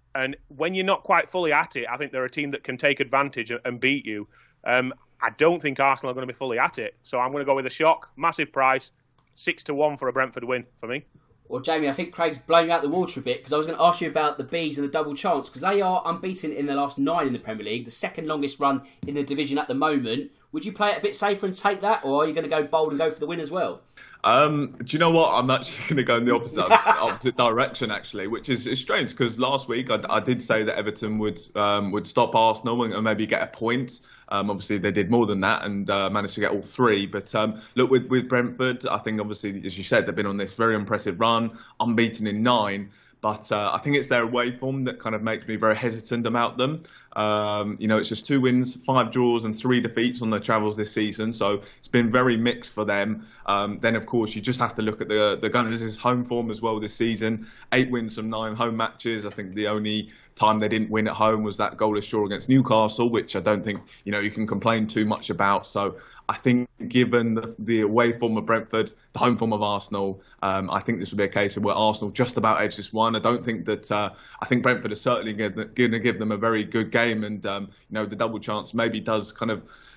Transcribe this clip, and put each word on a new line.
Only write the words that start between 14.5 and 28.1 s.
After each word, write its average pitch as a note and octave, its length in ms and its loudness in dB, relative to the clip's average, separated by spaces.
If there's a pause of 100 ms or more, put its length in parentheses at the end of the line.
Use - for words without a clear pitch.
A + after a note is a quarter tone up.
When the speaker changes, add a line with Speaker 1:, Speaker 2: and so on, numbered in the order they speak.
Speaker 2:
and C#3+ 100 -2
the - 20 -12
Double D3+ 240 -2
Chance, C#3+ 360 -2
'cause B2 100 -16
they G3 220 2
are F#3 240 0
unbeaten F3 440 -4
in C#3+ 140 -4
their C#3+ 120 -2
last C#3+ 220 -2
nine D#3 280 2
in B2+ 80 -2
the A#2 40 -4
Premier A2 280 -8
League, A#2 180 -4
the A#2 60 -14
second E3 360 -8
longest C#3+ 320 -2
run C3+ 240 0 (240)
in C#3+ 80 -6
the C#3+ 80 -2
division C#3 360 -2
at D3 100 -4
the B2 60 -4
moment. C3+ 560 0 (220)
Would D#3 120 -6
you G3+ 80 -6
play G#3 200 0
it E3 60 -2
a - 40 -12
bit G3+ 120 -2
safer G3+ 320 0
and F#3 80 -4
take G3+ 260 0
that, G#3 240 0
or C#3 180 2
are D#3+ 40 2
you D#3 60 -2
gonna D#3 160 -2
go D#3 140 2
bold D#3 280 2
and C#3+ 80 -2
go D#3+ 120 2
for D#3 100 -6
the D3+ 60 -4
win E3+ 140 -4
as D3 100 -8
well? D3 320 -4 (420)
Speaker 3:
Um, C#3+ 580 4
do - 140 -4
you - 20 2
know E3 140 6
what? D#3+ 220 6
I'm B2 160 4
actually - 380 -2
<laughs> - 0 -
gonna C3+ 140 2
go A#2+ 140 4
in A#2 80 2
the A#2+ 100 6
opposite, - 300 0
Speaker 2:
<laughs> - 60 2
Speaker 3:
opposite A#2+ 640 2
direction, A#2+ 540 0
actually, G2+ 360 -8